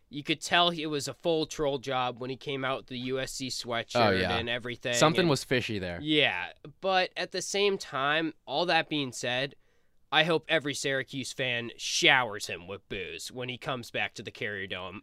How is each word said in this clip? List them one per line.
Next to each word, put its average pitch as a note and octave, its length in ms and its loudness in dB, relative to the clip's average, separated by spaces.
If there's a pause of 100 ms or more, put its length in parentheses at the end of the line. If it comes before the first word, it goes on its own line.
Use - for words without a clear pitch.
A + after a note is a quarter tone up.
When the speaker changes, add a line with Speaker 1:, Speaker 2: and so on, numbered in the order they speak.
Speaker 1:
You C#3+ 140 -10
could D#3+ 160 0
tell F3 300 4
it D#3+ 160 -4
was D3 240 -4
a B2+ 40 -8
full D#3+ 320 2
troll C#3+ 320 -2
job B2+ 440 -2
when B2+ 80 -6
he C3+ 80 -6
came C3+ 260 -6
out C3 140 -2
with - 100 -12
the B2+ 120 -8
U B2+ 200 -2
S C3 140 -6
C C3 160 -6
sweatshirt A#2 460 -4
Speaker 2:
Oh, A2+ 160 6
yeah. F#2 260 2
Speaker 1:
and A#2 120 -4
everything, A#2+ 440 -4
Speaker 2:
Something D#3 300 6
Speaker 1:
and E3+ 60 4
Speaker 2:
was C3+ 140 2
fishy A#2 340 0
there. F2 240 -4
Speaker 1:
Yeah, C3+ 440 4 (340)
but F#3 380 2
at F3+ 160 -6
the F3+ 80 -4
same G3 360 2
time, D3 560 0 (120)
all C#3+ 220 0
that D#3+ 200 4
being C#3 240 -2
said, B2+ 440 -4 (560)
I D#3 140 6
hope D#3+ 220 2
every D3 280 0
Syracuse C3+ 580 -4
fan A#2+ 420 -2
showers B2+ 680 2
him F2 220 -8
with G2 200 -12
booze E2+ 440 -8
when B2 180 -8
he B2 80 -8
comes B2+ 320 -6
back G#2+ 240 -4
to - 80 -12
the G#2 80 -12
Carrier G#2 380 -6
Dome F#2 360 -8